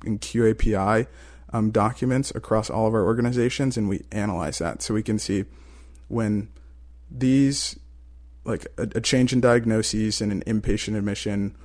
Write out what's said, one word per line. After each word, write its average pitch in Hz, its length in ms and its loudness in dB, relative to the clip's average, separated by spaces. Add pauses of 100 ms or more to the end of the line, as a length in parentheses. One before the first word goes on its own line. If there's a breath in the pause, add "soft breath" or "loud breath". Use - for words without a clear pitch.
in 107 140 -2
Q 117 260 0
A 110 80 6
P 110 220 2
I. 104 320 2 (460 loud breath)
um, 110 180 0
documents 123 640 0
across 107 340 -2
all 110 180 0
of 110 60 0
our 107 120 4
organizations, 120 720 0
and 104 120 0
we 95 220 -4
analyze 92 480 -4
that. 82 220 -4
So - 120 -4
we 107 100 0
can 107 160 -2
see 98 260 -2 (640 soft breath)
when 107 420 -2 (600 soft breath)
these, 135 680 0 (680)
like, 104 200 -6 (120)
a, 80 180 -2
a 113 60 -4
change 127 320 2
in 123 80 2
diagnoses 110 800 2
and 107 100 0
an 98 160 -2
inpatient 107 500 -2
admission 101 680 -4